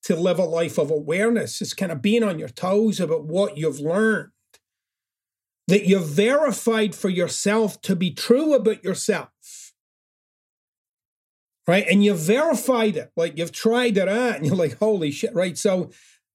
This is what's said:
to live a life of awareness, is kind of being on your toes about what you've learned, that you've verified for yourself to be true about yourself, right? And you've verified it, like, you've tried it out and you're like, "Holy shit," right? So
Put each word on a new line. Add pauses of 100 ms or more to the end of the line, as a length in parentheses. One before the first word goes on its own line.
to
live
a
life
of
awareness,
is
kind
of
being
on
your
toes
about
what
you've
learned, (1300)
that
you've
verified
for
yourself
to
be
true
about
yourself, (2000)
right?
And
you've
verified
it,
like,
you've
tried
it
out
and
you're
like,
"Holy
shit,"
right?
So (440)